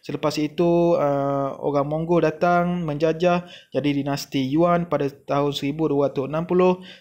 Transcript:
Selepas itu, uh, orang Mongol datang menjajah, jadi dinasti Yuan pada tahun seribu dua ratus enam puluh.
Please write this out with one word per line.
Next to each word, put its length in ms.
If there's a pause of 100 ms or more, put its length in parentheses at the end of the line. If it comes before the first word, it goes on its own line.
Selepas 320
itu, 640
uh, 640
orang 240
Mongol 400
datang 560
menjajah, 640 (280)
jadi 100
dinasti 640
Yuan 400
pada 240
tahun 400
seribu 380
dua 180
ratus 220
enam 160
puluh. 340 (200)